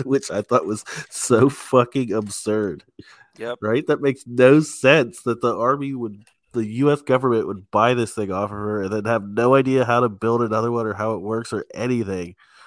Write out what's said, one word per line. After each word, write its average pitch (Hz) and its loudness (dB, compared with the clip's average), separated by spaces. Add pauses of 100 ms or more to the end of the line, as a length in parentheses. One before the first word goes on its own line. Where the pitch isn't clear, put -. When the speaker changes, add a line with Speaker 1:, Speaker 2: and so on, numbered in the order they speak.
Speaker 1:
which 135 -2
I 98 -4
thought 98 0
was 107 -6 (260)
so 123 4
fucking 127 0
absurd. 104 -4 (540)
Speaker 2:
Yep. 117 -10
Speaker 1:
Right? 117 -2
That 147 0
makes 139 -2
no 127 6
sense 135 2
that 117 -2
the 117 0
army 139 -2
would, 110 -10 (260)
the 113 -4
U 123 0
S 143 0
government 123 0
would 95 -10
buy 117 4
this 120 -2
thing 101 -4
off 101 -4
of 104 -12
her 104 -4
and 95 -4
then 104 -4
have 113 0
no 120 2
idea 131 2
how 120 2
to 120 2
build 113 0
another 110 0
one 117 -2
or 107 -4
how 107 -4
it 92 -6
works 110 -6
or 107 -6
anything. 98 -4 (320)